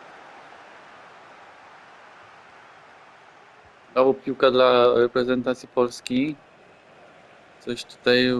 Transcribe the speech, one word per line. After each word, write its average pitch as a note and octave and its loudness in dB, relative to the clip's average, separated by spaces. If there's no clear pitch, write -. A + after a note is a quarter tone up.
Znowu C3 2
piłka C3+ -2
dla B2 4
reprezentacji B2 -2
Polski. B2+ -4
Coś A#2+ -12
tutaj B2+ 0